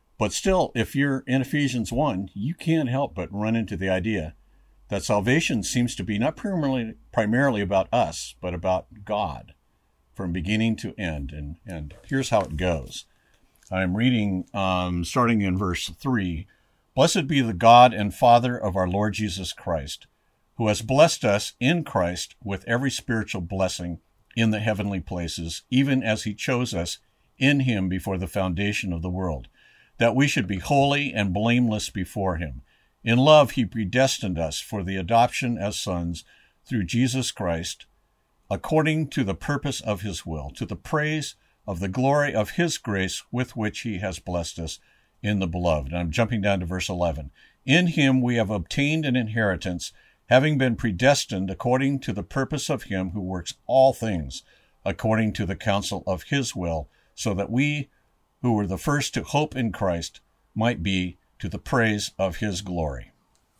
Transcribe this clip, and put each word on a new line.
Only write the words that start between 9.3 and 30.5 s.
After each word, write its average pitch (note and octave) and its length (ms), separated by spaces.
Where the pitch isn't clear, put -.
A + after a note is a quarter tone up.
from F2+ 160
beginning G#2+ 460
to - 200
end. D2+ 340
And, D2 260
and D#2 260
here's C3+ 220
how A2 120
it D2+ 160
goes. E2 480
I'm F#2 240
reading, G#2+ 580
um, F2+ 500
starting A#2 380
in F#2 160
verse F#2 320
three. F#2 580
"Blessed D#3 320
be C#3+ 140
the A2 120
God A#2 400
and G2+ 220
Father B2 420
of G2 200
our F#2 100
Lord G2+ 280
Jesus G2 360
Christ, - 560
who A2+ 140
has G#2 120
blessed C3+ 440
us A#2+ 340
in D#3 240
Christ F2+ 580
with G2 240
every B2 240
spiritual A2 520
blessing F2 580
in A2+ 140
the G#2+ 100
heavenly G#2 400
places, E2+ 680
even C3 320
as A2 220
he G#2 100
chose B2 400
us F2 240
in C#3 220
him A2 280
before F#2 300
the F2+ 80
foundation F#2+ 640
of E2+ 120
the F2+ 60
world, F2+ 380
that A#2 160
we C#3 120
should A2 200
be G2 100